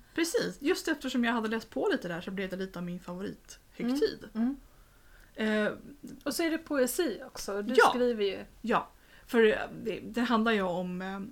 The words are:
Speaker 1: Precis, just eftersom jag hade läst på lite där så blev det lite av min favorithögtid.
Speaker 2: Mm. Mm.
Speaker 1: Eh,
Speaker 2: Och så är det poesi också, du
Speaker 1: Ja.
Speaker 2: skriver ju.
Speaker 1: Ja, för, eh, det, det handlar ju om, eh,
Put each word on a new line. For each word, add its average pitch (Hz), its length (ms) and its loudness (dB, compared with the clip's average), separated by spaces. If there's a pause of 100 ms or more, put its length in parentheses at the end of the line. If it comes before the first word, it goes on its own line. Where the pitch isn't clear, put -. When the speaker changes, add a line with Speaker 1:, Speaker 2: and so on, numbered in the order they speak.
(140)
Speaker 1:
Precis, 330 460 0
just 339 280 0
eftersom 262 360 0
jag 233 80 2
hade 220 160 0
läst 226 220 -4
på 285 220 0
lite 208 160 -2
där 170 120 -6
så 196 100 -8
blev 190 200 -4
det 185 60 -8
lite 190 220 -6
av 180 60 -6
min 175 160 -8
favorithögtid. - 1300 -4
Speaker 2:
Mm. 240 220 0 (800)
Mm. 214 300 2
Speaker 1:
Eh, - 60 0 (520)
Speaker 2:
Och 285 100 -2
så - 80 0
är 330 80 2
det 320 80 0
poesi 277 680 0
också, 202 360 -6
du 233 140 -2
Speaker 1:
Ja. 453 140 10
Speaker 2:
skriver 240 340 2
ju. 196 200 -2 (160)
Speaker 1:
Ja, 220 280 0 (380)
för, 226 200 6
eh, 214 100 6 (280)
det, 202 160 -4
det 220 200 -4
handlar 226 320 4
ju 202 100 4
om, 180 400 -2
eh, 196 180 -6 (120)